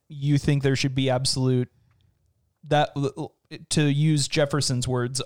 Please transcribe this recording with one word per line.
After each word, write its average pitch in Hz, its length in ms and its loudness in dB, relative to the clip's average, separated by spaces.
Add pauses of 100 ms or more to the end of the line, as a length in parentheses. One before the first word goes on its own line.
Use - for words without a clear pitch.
you 143 300 0
think 143 240 2
there 135 140 2
should 135 180 0
be 131 160 0
absolute, 127 600 0 (1000)
that, 147 280 0 (720)
to 156 220 2
use 147 360 2
Jefferson's 139 600 -2
words, 123 380 -2